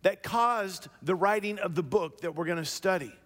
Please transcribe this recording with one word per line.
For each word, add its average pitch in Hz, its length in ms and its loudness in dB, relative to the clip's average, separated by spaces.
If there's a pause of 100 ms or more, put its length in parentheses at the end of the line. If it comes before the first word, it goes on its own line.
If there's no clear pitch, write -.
that 196 200 2
caused 226 640 0 (160)
the 175 140 2
writing 208 420 2
of 190 160 -4
the 170 80 0
book 160 380 -2
that 160 160 -4
we're 165 100 -2
gonna 165 180 -2
study. 156 480 -2 (120)